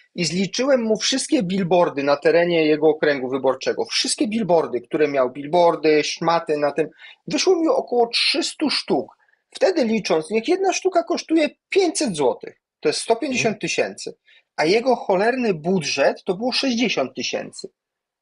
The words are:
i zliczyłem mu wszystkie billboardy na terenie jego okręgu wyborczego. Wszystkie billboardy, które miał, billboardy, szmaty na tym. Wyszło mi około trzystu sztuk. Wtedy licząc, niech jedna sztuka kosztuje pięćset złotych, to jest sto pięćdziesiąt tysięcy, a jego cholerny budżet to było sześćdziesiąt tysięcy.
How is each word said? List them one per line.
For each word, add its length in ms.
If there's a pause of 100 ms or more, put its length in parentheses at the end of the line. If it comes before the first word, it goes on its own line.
(140)
i 100
zliczyłem 580
mu 140
wszystkie 460
billboardy 600
na 140
terenie 500
jego 220
okręgu 400
wyborczego. 560
Wszystkie 440
billboardy, 520
które 280
miał, 220
billboardy, 760
szmaty 520
na 160
tym. 160 (380)
Wyszło 340
mi 80
około 380
trzystu 640
sztuk. 460 (380)
Wtedy 300
licząc, 460
niech 180
jedna 240
sztuka 300
kosztuje 460 (200)
pięćset 480
złotych, 400 (240)
to 80
jest 120
sto 160
pięćdziesiąt 440
tysięcy, 560 (400)
a 80
jego 320
cholerny 580
budżet 680
to 100
było 180
sześćdziesiąt 640
tysięcy. 540 (540)